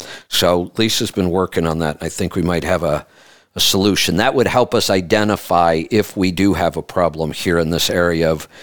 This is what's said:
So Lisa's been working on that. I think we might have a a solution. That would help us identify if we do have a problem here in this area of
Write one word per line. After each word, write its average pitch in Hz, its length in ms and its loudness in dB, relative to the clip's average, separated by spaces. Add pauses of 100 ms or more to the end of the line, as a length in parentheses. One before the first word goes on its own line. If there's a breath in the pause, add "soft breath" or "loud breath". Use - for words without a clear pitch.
(300 loud breath)
So 87 480 0
Lisa's 113 340 0
been 92 180 0
working 87 380 0
on 80 120 -2
that. 78 220 -2
I 85 80 -6
think - 260 -6
we 95 60 -2
might 85 220 0
have 90 200 0
a 76 220 -2 (500 soft breath)
a - 40 -4
solution. 95 580 2
That 131 180 2
would 120 120 2
help 123 260 2
us 113 160 2
identify 92 1040 2
if 104 260 0
we 92 140 2
do 95 220 2
have 85 240 -2
a 78 40 -4
problem 80 500 -2
here 85 280 0
in 80 100 0
this 82 200 -2
area 85 420 2
of 76 160 -6 (160 loud breath)